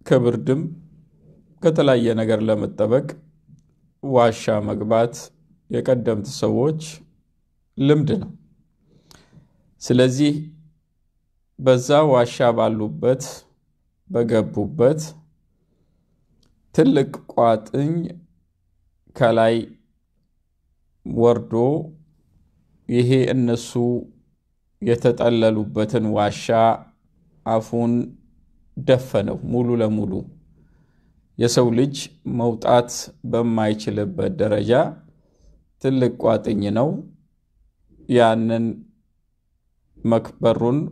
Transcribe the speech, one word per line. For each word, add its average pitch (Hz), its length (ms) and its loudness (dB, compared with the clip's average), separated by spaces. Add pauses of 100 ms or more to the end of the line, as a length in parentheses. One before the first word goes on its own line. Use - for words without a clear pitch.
ከብርድም 123 560 0 (1000)
ከተለያየ 139 540 2
ነገር 110 260 0
ለመጠበቅ 110 680 0 (960)
ዋሻ 120 400 2 (200)
መግባት 110 520 0 (540)
የቀደምት 117 640 0
ሰዎች 123 480 -2 (960)
ልምድ 147 400 2
ነው። - 140 -10 (1500)
ስለዚህ 131 520 2 (1300)
በዛ 131 460 4
ዋሻ 123 320 2 (160)
ባሉበት 110 680 0 (840)
በገቡበት 117 920 0 (1700)
ትልቅ - 360 2 (180)
ቋጥኝ 117 640 0 (1200)
ከላይ 113 400 4 (1500)
ወርዶ 117 480 0 (1400)
ይሄ 120 200 2 (200)
እነሱ 120 420 -2 (1120)
የተጠለሉበትን 113 1300 0
ዋሻ 104 360 -2 (1000)
አፉን 117 480 -2 (840)
ደፈነው 123 680 0
ሙሉ 120 300 -2
ለሙሉ። 107 360 -2 (1300)
የሰው 120 340 2
ልጅ 139 240 0 (380)
መውጣት 120 580 0 (320)
በማይችልበት 107 1120 -2
ደረጃ 104 360 -2 (1120)
ትልቅ 131 360 0
ቋጥኝ 110 420 -2 (120)
ነው። 127 160 0 (1200)
ያንን 113 560 2 (1300)
መክበሩን 117 800 0 (140)